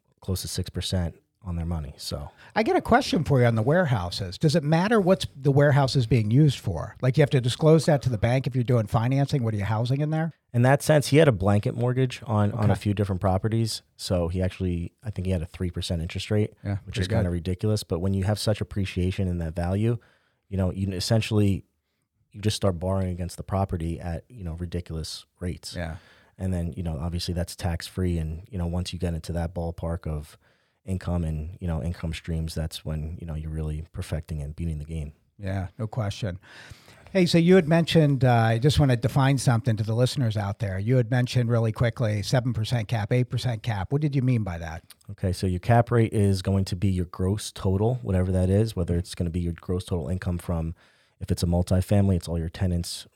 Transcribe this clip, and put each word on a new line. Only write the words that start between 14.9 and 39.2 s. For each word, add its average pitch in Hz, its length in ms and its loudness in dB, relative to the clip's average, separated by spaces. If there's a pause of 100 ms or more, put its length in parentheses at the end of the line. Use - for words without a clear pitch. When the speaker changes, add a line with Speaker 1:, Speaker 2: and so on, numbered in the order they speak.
Speaker 1:
I 110 60 -8
think 92 160 -6
he 95 80 0
had 90 80 0
a 85 60 -4
three 92 240 -6
percent 87 300 -4
interest 92 300 -6
rate, 107 220 0 (100)
Speaker 2:
Yeah, 101 220 -4
Speaker 1:
which - 120 -8
is 95 100 0
Speaker 2:
pretty - 20 -8
good. 104 80 0
Speaker 1:
kinda 95 140 2
ridiculous. 90 520 -2
But 87 160 -4
when 98 140 0
you 98 100 0
have 101 160 0
such - 220 0
appreciation 92 640 -2
in 87 120 -2
that 80 160 -4
value, 101 420 0 (500)
you - 80 -8
know, 95 160 2
you 95 220 -4
essentially, 104 720 2 (640)
you 107 100 -16
just 104 140 0
start 92 240 0
borrowing 92 300 0
against 87 280 -6
the - 60 -10
property 85 560 -2
at, 85 300 -6
you 120 160 -16
know, 82 80 -6
ridiculous 85 720 -8 (140)
rates. - 360 -8
Speaker 2:
Yeah. 85 220 -8 (400)
Speaker 1:
And 92 160 -4
then, 85 220 -4
you 90 60 -6
know, 82 180 -4
obviously 85 360 -4
that's 87 200 -4
tax-free. 87 640 -4
And, 80 320 -6
you 104 80 -10
know, 87 80 -4
once 87 260 -4
you 92 60 -10
get 87 160 -4
into 82 200 -8
that 82 200 -4
ballpark 85 540 -6
of 76 280 -8 (480)
income 90 400 -4
and, 78 380 -6
you 90 60 -6
know, 80 160 -2
income 85 280 -4
streams, 82 440 -6
that's - 280 -6
when, 80 380 -6
you 85 60 -10
know, 80 80 -6
you're 78 160 -6
really 78 420 -4
perfecting 80 480 -6
and 73 140 -8
beating 82 240 -4
the 73 60 -10
game. 78 280 -8 (240)
Speaker 2:
Yeah, 95 300 -6 (100)
no 113 80 -6
question. 101 540 -6 (720)
Hey, 185 140 4
so 170 100 4
you 175 200 8
had 180 100 4
mentioned, 156 580 4
uh, 123 80 6
I 113 240 4
just 113 220 4
wanna 135 160 6
define 131 420 2